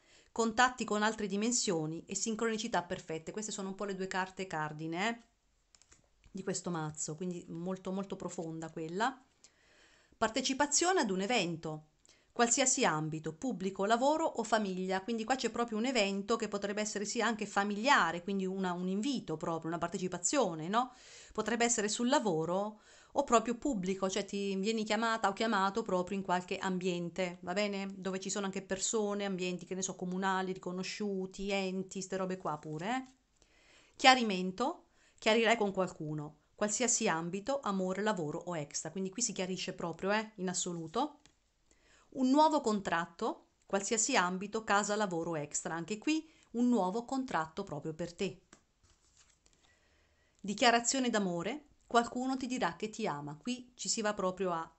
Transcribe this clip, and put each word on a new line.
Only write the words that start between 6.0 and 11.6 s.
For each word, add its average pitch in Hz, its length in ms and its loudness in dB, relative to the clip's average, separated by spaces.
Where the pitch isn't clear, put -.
di 190 140 -10
questo 185 260 -4
mazzo, 156 460 -4
quindi 180 320 -6
molto, 185 420 -6
molto 196 240 -6
profonda 160 560 -8
quella. 185 500 -4
Partecipazione 277 840 2
ad 233 100 2
un 185 120 0
evento, 170 640 0